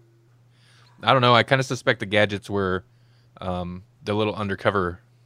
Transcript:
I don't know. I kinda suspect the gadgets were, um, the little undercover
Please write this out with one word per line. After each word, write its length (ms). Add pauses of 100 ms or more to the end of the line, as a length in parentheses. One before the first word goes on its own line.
(1000)
I 120
don't 80
know. 120
I 100
kinda 200
suspect 380
the 40
gadgets 440
were, 340 (580)
um, 420 (200)
the 100
little 220
undercover 640 (260)